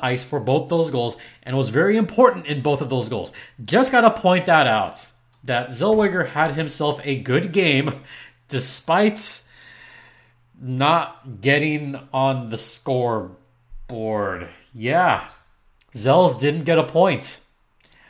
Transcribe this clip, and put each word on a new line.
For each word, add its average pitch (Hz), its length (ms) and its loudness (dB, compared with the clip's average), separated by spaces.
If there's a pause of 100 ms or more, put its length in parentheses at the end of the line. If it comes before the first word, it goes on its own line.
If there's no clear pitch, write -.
ice 127 200 -2
for 147 160 -4
both 135 300 0
those 165 200 0
goals 120 280 -4 (260)
and 127 140 -4
was 131 120 0
very 185 280 2
important 226 480 2
in 147 160 -4
both 147 200 0
of 131 80 -6
those 120 200 -2
goals. 101 220 -6 (320)
Just 165 280 2
gotta 233 200 6
point 180 340 2
that 156 220 4
out, 104 400 -2 (360)
that 123 260 -4
Zellweger 185 600 0
had 151 240 0
himself 147 500 -4
a 139 160 -4
good 160 320 -2
game 151 520 0 (440)
despite 185 920 -2 (1200)
not 131 800 -2
getting 143 580 0 (140)
on 131 360 -2
the 113 80 -8
scoreboard. 107 1900 -6 (260)
Yeah, 131 540 0 (680)
Zells 131 460 4
didn't 147 240 0
get 160 160 2
a 160 40 4
point. - 580 0 (680)